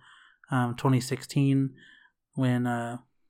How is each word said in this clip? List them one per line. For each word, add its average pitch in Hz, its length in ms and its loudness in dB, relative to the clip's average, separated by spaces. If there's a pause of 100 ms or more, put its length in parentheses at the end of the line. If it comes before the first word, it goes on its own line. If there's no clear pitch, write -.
(520)
um, 123 240 0
twenty 131 240 4
sixteen, 135 720 0 (600)
when, 123 340 0
uh, 120 300 -4 (320)